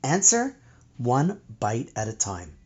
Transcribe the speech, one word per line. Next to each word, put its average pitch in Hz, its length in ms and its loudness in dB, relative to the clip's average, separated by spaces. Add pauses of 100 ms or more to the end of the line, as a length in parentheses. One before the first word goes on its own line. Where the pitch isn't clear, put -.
Answer, 233 520 2 (440)
one 135 420 2 (200)
bite 107 360 -2
at 110 120 -4
a 110 40 -6
time. 87 400 -6 (140)